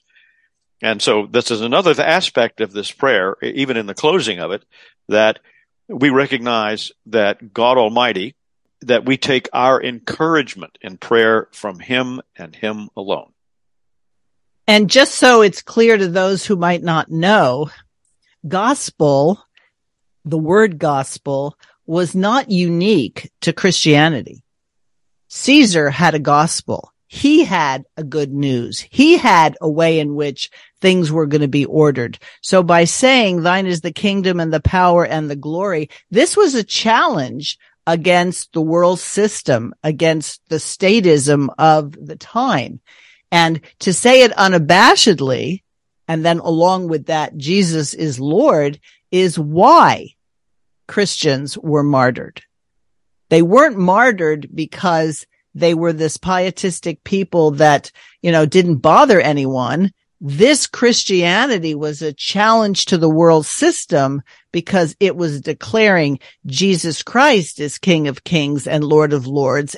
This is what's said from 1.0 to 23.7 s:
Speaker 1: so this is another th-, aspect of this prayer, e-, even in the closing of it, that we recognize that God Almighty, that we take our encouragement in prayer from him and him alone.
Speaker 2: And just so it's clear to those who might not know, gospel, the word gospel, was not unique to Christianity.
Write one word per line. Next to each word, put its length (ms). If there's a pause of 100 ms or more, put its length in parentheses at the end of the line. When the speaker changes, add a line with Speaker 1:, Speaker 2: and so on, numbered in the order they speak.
Speaker 1:
so 260
this 240
is 100
another 320
th-, 120
aspect 560
of 120
this 180
prayer, 520
e-, 60
even 280
in 80
the 80
closing 460
of 120
it, 140 (420)
that 320 (480)
we 220
recognize 840 (160)
that 460
God 240
Almighty, 580 (460)
that 240
we 120
take 340
our 300
encouragement 1000
in 160
prayer 540
from 280
him 420 (160)
and 180
him 400
alone. 360 (1300)
Speaker 2:
And 240
just 260
so 260
it's 200
clear 360
to 100
those 380
who 100
might 280
not 280
know, 580 (800)
gospel, 960 (800)
the 140
word 420
gospel, 760 (280)
was 300
not 340
unique 800 (120)
to 100
Christianity. 920 (840)